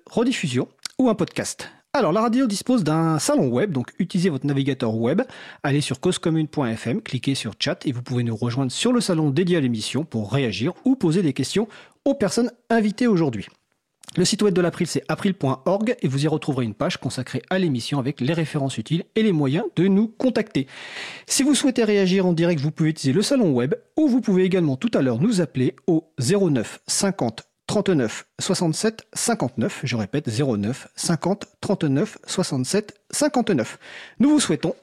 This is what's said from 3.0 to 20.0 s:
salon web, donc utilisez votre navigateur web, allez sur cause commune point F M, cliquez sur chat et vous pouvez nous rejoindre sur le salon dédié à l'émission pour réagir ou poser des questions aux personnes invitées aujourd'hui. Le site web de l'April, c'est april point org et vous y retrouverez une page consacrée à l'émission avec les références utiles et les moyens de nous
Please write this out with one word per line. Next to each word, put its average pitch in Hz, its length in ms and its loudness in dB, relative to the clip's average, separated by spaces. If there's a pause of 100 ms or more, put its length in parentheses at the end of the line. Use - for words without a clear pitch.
salon 240 300 2
web, 151 240 0
donc 127 260 -4
utilisez 180 320 0
votre 139 160 -4
navigateur 135 500 0
web, 123 240 2 (420)
allez 143 200 2
sur - 180 -6
cause 180 180 0
commune 160 300 0
point 127 260 -2
F - 120 -10
M, 131 160 -2
cliquez 135 320 -4
sur 113 240 -6
chat - 280 -4
et 156 60 0
vous 123 100 -8
pouvez 123 220 -2
nous 117 100 -2
rejoindre 123 380 -2
sur - 200 0
le 240 100 2
salon 156 280 0
dédié 175 280 2
à - 20 2
l'émission 123 440 -2
pour 107 280 -6
réagir 123 400 -2 (140)
ou 262 100 4
poser 180 260 2
des 143 120 0
questions 196 340 -2 (380)
aux 277 80 2
personnes 233 360 0 (200)
invitées 220 360 2
aujourd'hui. 160 400 2 (680)
Le 180 80 2
site 202 160 0
web 208 140 2
de 185 80 2
l'April, 170 240 -2
c'est - 220 -4
april 185 260 -2
point 135 320 -2
org 214 340 2
et 165 80 0
vous 135 160 0
y 160 40 2
retrouverez 147 360 -2
une 107 100 -4
page 160 220 -2
consacrée - 540 -6
à 185 80 0
l'émission 147 400 -2
avec 123 220 -4
les 127 120 0
références 151 460 -2
utiles 160 260 -2 (100)
et 220 80 2
les 214 100 4
moyens 151 420 0
de 175 140 2
nous 196 180 4